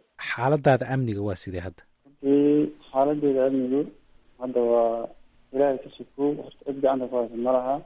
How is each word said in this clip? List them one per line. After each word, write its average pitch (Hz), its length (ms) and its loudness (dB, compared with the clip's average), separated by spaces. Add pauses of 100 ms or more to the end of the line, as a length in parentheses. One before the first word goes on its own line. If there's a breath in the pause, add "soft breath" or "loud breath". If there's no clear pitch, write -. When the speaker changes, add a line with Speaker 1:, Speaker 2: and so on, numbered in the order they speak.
(180)
Speaker 1:
Xaaladaada 131 720 2
amniga 120 340 -2
waa 101 140 -2
sidee 90 280 -8
hadda? - 180 -12 (400)
Speaker 2:
Ee, 147 440 4 (160)
xaaladdeeda 139 640 0
amnigu 135 340 0 (600)
hadda 123 200 -2
waa 117 480 2 (440)
Ilaahay 135 260 2
ka - 120 -14
shukru, - 360 -6 (100)
horta - 280 -16
cid 139 160 -6
gacanta 131 280 0
ku 123 80 -4
haysa 117 200 -4
ma 123 160 -2
laha. 127 220 0 (120)